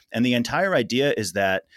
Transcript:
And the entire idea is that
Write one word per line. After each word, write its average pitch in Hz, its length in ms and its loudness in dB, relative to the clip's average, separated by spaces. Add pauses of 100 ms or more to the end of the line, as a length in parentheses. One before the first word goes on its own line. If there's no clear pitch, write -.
(100)
And 117 160 0
the 123 80 2
entire 147 400 -2
idea 131 420 0
is 92 180 -4
that 95 300 0 (120)